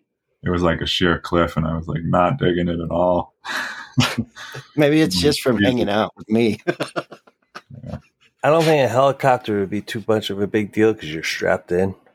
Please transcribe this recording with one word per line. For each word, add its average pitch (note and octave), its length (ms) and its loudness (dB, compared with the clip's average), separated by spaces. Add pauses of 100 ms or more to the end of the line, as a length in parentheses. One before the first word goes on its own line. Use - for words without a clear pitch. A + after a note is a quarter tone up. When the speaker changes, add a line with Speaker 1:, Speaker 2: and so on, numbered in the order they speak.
(440)
Speaker 1:
it - 60 -4
was F2 120 0
like E2 200 0
a E2 40 -6
sheer E2+ 340 0
cliff, E2+ 380 0
and D#2+ 80 0
I D#2+ 100 -2
was, D#2+ 120 -6
like, D#2 160 -6
not F2+ 340 2
digging F2 300 0
it E2+ 120 -2
at E2 120 -6
all. F2 420 0 (100)
<laughs> - 1300 -6
Speaker 2:
Maybe D3+ 260 4
it's F3+ 180 0
just D3 220 2
from B2 180 0
Speaker 1:
Yeah. A#2+ 80 4
Speaker 2:
hanging A#2+ 220 0
out G2+ 260 0
with G2 140 -14
me. A2 360 2
<laughs> F3 60 -2 (1120)
Speaker 1:
Yeah. - 140 -12 (460)
Speaker 3:
I C3 60 4
don't D#3+ 140 4
think D3+ 220 4
a - 20 2
helicopter B2+ 720 2
would F#2+ 120 -2
be G#2 100 -4
too A2 260 -8
much A2 220 0
of G2 120 -6
a G#2 60 -2
big G#2 240 -2
deal G#2+ 220 4
'cause G#2+ 160 -12
you're D#2 140 -8
strapped - 480 -2
in. F#2 240 0 (200)